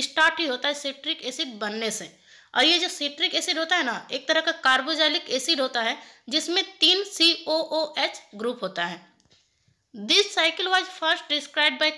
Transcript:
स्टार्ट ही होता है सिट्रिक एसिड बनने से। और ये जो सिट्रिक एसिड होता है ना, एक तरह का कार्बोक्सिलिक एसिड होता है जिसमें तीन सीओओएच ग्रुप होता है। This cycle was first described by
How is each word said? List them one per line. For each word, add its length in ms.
स्टार्ट 380
ही 60
होता 220
है 60
सिट्रिक 500
एसिड 340
बनने 320
से। 200
और 100
ये 140
जो 100
सिट्रिक 460
एसिड 240
होता 180
है 80
ना, 280
एक 160
तरह 120
का 120
कार्बोक्सिलिक 680
एसिड 300
होता 220
है 140
जिसमें 360
तीन 320
सीओओएच 1080
ग्रुप 280
होता 240
है। 220
This 380
cycle 380
was 260
first 320
described 500
by 80